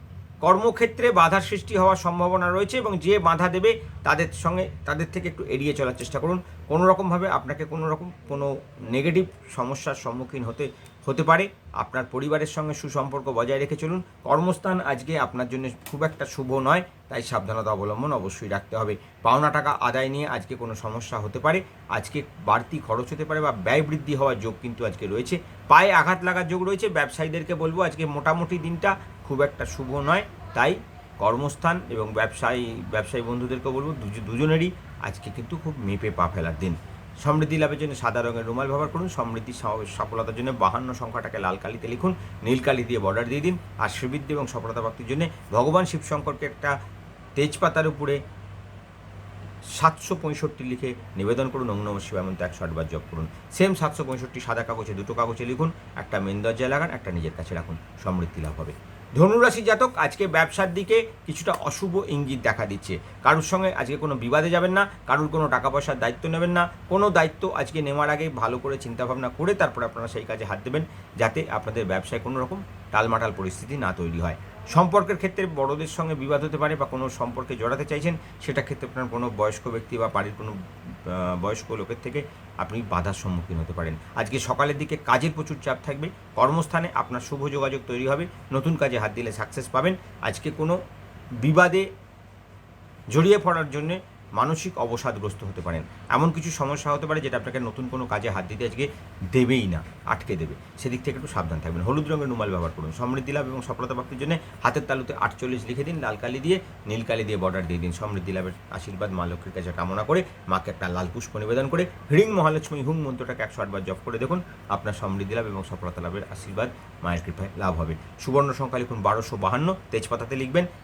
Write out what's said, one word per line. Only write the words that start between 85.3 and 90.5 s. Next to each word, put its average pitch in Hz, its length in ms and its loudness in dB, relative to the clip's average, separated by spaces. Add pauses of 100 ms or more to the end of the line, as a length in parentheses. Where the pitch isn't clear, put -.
প্রচুর 151 260 -6
চাপ 131 240 -2
থাকবে। 147 240 -6 (260)
কর্মস্থানে 156 580 2
আপনার - 280 -2
শুভ 143 280 -4
যোগাযোগ 139 380 -2
তৈরি 127 200 -2
হবে, 147 200 0 (240)
নতুন 135 240 2
কাজে 127 240 2
হাত 107 120 0
দিলে 113 200 -4
সাকসেস 110 360 -6
পাবেন। 160 280 2 (260)
আজকে - 300 -4